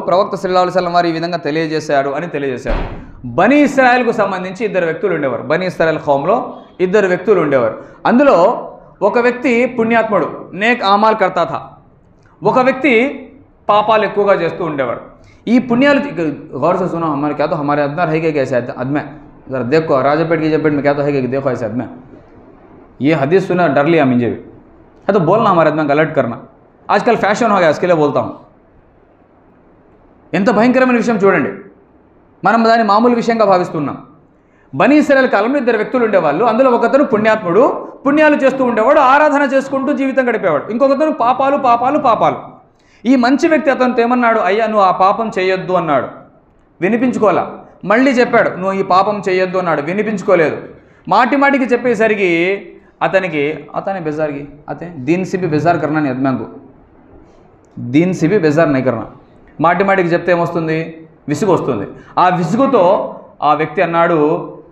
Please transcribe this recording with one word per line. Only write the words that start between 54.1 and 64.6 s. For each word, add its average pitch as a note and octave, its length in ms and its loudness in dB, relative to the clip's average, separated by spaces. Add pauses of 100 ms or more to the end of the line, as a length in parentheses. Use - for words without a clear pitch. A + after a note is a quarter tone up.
అతే E3 280 -12
దీన్ E3 280 -2
సే F#3 120 -6
భీ F3 100 -4
బెజార్ D#3 300 0
కర్నా D#3 220 -2
నీ D3 100 -2
ఆద్మీ B2+ 280 -2
కో, G#2+ 80 -6 (1300)
దీన్ D3 340 0
సే D#3+ 140 0
భీ G3+ 120 2
బెజార్ D#3 340 2
నహీ C3 80 0
కర్నా. A#2 240 -2 (560)
మాటి F3 220 2
మాటికి F#3+ 260 2
చెప్తే E3+ 220 0
ఏమొస్తుంది? E3 760 -2 (200)
విసుగు F#3 240 0
వస్తుంది. B2 360 -2 (320)
ఆ F3+ 100 4
విసుగుతో F#3 840 0 (280)
ఆ D3 100 2
వ్యక్తి D#3 280 -2
అన్నాడు, E3+ 720 0 (180)